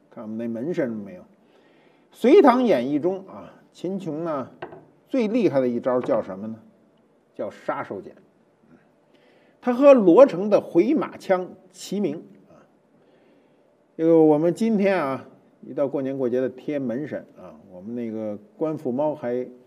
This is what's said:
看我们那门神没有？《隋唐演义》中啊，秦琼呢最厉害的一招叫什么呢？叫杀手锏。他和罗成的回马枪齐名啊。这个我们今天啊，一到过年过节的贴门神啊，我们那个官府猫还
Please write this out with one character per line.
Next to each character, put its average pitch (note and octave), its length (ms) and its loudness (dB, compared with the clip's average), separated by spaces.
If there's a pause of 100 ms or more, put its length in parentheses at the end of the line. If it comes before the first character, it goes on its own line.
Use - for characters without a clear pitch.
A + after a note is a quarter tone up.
(120)
看 A#2+ 120 -18
我 G#2+ 40 -14
们 A2 100 -10
那 A#2 100 -6
门 A#2 260 -6
神 D3+ 160 -2
没 G2+ 260 -12
有？ F2 60 -20 (880)
《隋 E4 300 6
唐 B3+ 220 6
演 C3+ 240 2
义》 D3 140 -2
中 F#3 260 -4
啊， - 240 -18 (220)
秦 F#3+ 240 -8
琼 D#3+ 260 -8
呢 D3 280 -8 (580)
最 A#3+ 180 0
厉 G#3+ 220 0
害 C3+ 100 2
的 B2+ 80 2
一 A#2+ 120 -2
招 B2 200 0
叫 A#2 220 -2
什 F#2+ 160 -12
么 G#2 80 -12
呢？ A2+ 100 -12 (800)
叫 A2 160 -10
杀 C3+ 340 -8
手 G2+ 180 -10
锏。 - 100 -18 (1500)
他 B3 140 -2
和 C#4 200 8
罗 G#3+ 320 8
成 G3 240 -2
的 F#3+ 120 4
回 G#3+ 320 0
马 - 240 -4
枪 F#3 320 -2 (220)
齐 - 280 -8
名 D#3+ 160 -4 (320)
啊。 - 140 -20 (1400)
这 D#3+ 80 -2
个 E3 160 6
我 D3+ 160 6
们 E3+ 160 0
今 A3 240 0
天 G3 180 2
啊， C3+ 320 -4 (340)
一 - 120 -18
到 C#3 140 -2
过 C#3 160 -4
年 C3+ 120 -6
过 C3 140 -2
节 B2 100 -2
的 C3 100 -2
贴 - 280 -10
门 C3 300 -6
神 G2+ 180 -12 (100)
啊， F2 200 -20 (160)
我 F2+ 100 -20
们 A2+ 140 -12
那 A#2 160 -8
个 G#2+ 260 -8 (180)
官 D#3 220 -6
府 C#3 140 -6
猫 D3 240 -2
还 B2 320 -6 (200)